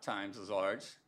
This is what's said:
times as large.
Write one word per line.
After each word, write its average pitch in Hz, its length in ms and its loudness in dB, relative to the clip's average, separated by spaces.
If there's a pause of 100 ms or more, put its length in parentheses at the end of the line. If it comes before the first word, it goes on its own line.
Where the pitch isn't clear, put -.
times 98 360 -2
as 98 120 -8
large. 98 360 2 (220)